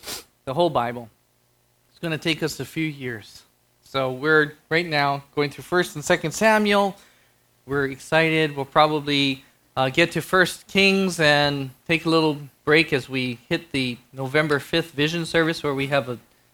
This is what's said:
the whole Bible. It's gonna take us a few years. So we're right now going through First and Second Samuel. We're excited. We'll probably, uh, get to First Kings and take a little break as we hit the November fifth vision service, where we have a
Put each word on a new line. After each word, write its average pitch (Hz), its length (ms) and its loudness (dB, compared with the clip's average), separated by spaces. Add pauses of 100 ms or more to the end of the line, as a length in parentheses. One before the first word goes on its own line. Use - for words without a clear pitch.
(440)
the 135 100 -8
whole 170 160 2
Bible. 120 400 -4 (800)
It's - 100 -20
gonna 160 180 -4
take 156 260 -2
us 151 160 -4
a 131 60 -8
few 160 200 -6
years. 127 580 -10 (400)
So 131 280 -4
we're 147 420 2 (160)
right 170 160 0
now 143 380 -2 (120)
going 147 160 0
through 135 120 -18
First 175 320 0
and 147 80 -10
Second 165 300 0
Samuel. 208 640 2 (680)
We're 139 200 -2
excited. 160 720 0
We'll 139 100 -6
probably, 143 800 0 (340)
uh, 131 120 2
get 165 240 2
to 165 80 -2
First - 460 0
Kings 190 520 2
and 143 500 2 (180)
take 165 180 0
a 170 40 0
little 160 280 2 (280)
break 156 260 4
as 131 160 -2
we 127 320 -4 (100)
hit 165 220 -4
the 127 260 -2 (140)
November 139 480 0
fifth 165 320 -4
vision 160 340 -2
service, 160 360 0
where 147 120 -2
we 135 140 -4
have 135 220 -2
a 120 80 -8 (360)